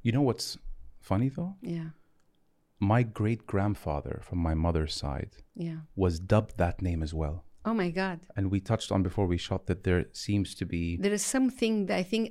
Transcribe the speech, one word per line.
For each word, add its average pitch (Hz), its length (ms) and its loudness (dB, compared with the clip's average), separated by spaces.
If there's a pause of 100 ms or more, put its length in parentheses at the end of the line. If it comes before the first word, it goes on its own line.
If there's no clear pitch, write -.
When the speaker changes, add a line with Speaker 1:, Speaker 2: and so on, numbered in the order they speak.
Speaker 1:
You 117 100 2
know 139 100 4
what's - 360 0 (420)
funny 113 280 0
though? 175 320 -6
Speaker 2:
Yeah. 165 300 -8 (880)
Speaker 1:
My 110 220 6
great-grandfather 104 1200 0
from 92 160 -4
my 82 160 2
mother's 80 400 2
side - 380 -6 (240)
Speaker 2:
Yeah. 165 220 -6 (180)
Speaker 1:
was 90 240 2
dubbed 107 380 2
that 87 220 0
name 85 220 0
as 78 100 -4
well. 80 320 -2 (200)
Speaker 2:
Oh 226 100 0
my 180 160 0
God. 180 300 -4 (160)
Speaker 1:
And 98 160 0
we 98 80 2
touched 110 320 -2
on 98 100 4
before 95 240 2
we 87 100 2
shot - 300 -2
that 92 160 0
there 90 300 4
seems 101 420 -2
to - 100 -6
be 85 320 -2
Speaker 2:
There 196 160 0
is 208 140 -2
something 226 600 2
that 190 120 0
I 185 60 0
think, 220 260 -2